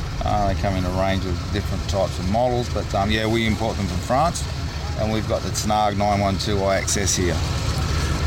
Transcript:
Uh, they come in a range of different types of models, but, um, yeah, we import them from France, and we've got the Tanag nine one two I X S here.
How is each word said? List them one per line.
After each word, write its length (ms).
Uh, 280
they 80
come 140
in 100
a 60
range 240
of 280
different 360
types 300
of 100
models, 460
but, 180
um, 160
yeah, 160
we 220
import 300
them 100
from 120
France, 460
and 140
we've 160
got 140
the 80
Tanag 460
nine 220
one 200
two 200
I 200
X 180
S 180
here. 220